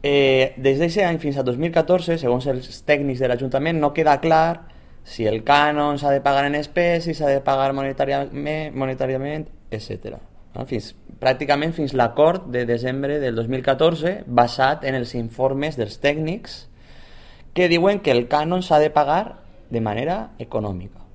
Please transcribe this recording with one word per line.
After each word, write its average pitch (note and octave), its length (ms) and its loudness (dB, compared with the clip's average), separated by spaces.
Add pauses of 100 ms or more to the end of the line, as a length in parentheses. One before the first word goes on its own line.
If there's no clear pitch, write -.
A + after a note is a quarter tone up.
Eh, C3+ 580 4
des C3+ 160 4
d'eixe E3+ 260 2
any E3+ 160 0
fins C#3+ 180 -4
a C#3 60 -2
dos B2 140 -2
mil E3 160 -2
catorze, E3+ 480 2
segons B2+ 260 0
els B2+ 380 -6
tècnics C#3 340 0
de C3 80 2
l'Ajuntament, C3+ 540 0
no D3 120 0
queda D3+ 280 4
clar E3 460 2 (360)
si - 220 -6
el G#2+ 180 0
cànon D3 540 4
s'ha C#3+ 160 0
de C#3 80 2
pagar C#3 240 2
en C#3+ 100 -2
espècie, E3 640 -2
s'ha D3 140 0
de C#3 100 2
pagar C3+ 320 0
monetàriame-, C#3 1000 -4
monetàriament, C3+ 720 -4 (240)
etcètera. G#2+ 480 -10 (340)
No? B2 160 -8
Fins, A#2 240 -8 (260)
pràcticament C#3+ 540 0
fins C#3 240 -4
l'acord D3+ 560 2
de B2 160 0
desembre C3 500 -2
del B2+ 160 -2
dos A2+ 140 -2
mil C3 160 -4
catorze, D#3+ 600 2
basat C3 580 2
en C3+ 100 -2
els A#2+ 200 -6
informes C3+ 600 -2
dels G#2+ 240 -6
tècnics, D#3 680 -4 (880)
que F3 100 4
diuen F3 380 4
que C#3+ 80 4
el A#2+ 160 2
cànon D#3+ 320 0
s'ha E3 180 4
de D3+ 140 4
pagar C#3 480 0 (300)
de A#2 100 -2
manera C3 560 -4
econòmica. G2+ 640 -6 (140)